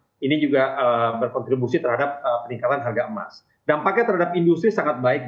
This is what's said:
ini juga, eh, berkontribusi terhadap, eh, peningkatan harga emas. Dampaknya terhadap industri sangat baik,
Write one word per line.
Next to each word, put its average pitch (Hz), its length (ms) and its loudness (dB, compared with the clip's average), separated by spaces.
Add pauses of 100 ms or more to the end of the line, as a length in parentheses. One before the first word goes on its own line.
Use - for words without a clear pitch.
(200)
ini 143 220 0
juga, 135 320 2
eh, 120 380 2 (100)
berkontribusi 123 580 -2
terhadap, 127 400 0
eh, 120 200 -2 (100)
peningkatan 123 320 -2
harga 117 260 -4
emas. 98 380 -12 (160)
Dampaknya 190 480 0
terhadap 175 240 0
industri 175 400 2
sangat 147 320 -2
baik, 131 220 2